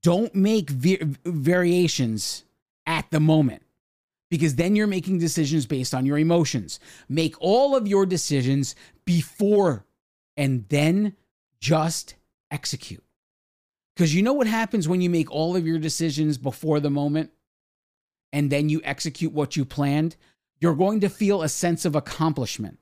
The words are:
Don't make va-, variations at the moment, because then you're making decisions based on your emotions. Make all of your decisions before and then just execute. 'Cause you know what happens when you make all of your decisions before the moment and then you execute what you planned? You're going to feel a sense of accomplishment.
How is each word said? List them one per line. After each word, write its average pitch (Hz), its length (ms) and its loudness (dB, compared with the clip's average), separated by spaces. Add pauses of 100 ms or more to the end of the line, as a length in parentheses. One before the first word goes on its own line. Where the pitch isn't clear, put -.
Don't 185 320 0
make 196 360 2
va-, 143 440 0 (100)
variations 170 1200 0 (420)
at 160 240 -4
the 156 100 0
moment, 156 420 4 (680)
because 156 260 0
then 180 180 2
you're 214 120 2
making 185 320 -2
decisions 156 480 0
based 131 280 -4
on 131 120 0
your 143 120 2
emotions. 156 640 0 (280)
Make 156 320 -2
all 262 360 2
of 220 100 0
your 196 200 4
decisions 139 680 0 (300)
before 175 800 2 (520)
and 135 320 -2
then 170 460 2 (460)
just 156 540 -2 (360)
execute. - 540 -10 (920)
'Cause 160 160 2
you 180 100 2
know 240 100 2
what 277 140 2
happens 220 420 -2
when 180 120 2
you 175 100 2
make 160 200 0
all 165 260 -2
of 170 100 0
your 165 120 0
decisions 151 600 -2
before 147 420 -2
the 143 100 -2
moment 143 400 -2 (1000)
and 143 180 0
then 147 180 0
you 156 160 0
execute 151 480 -6
what 143 240 -4
you 143 80 0
planned? 143 520 -2 (440)
You're 165 140 2
going 202 260 0
to 196 80 2
feel 196 340 0
a 156 60 -2
sense 170 360 -2
of 151 120 0
accomplishment. 139 840 -4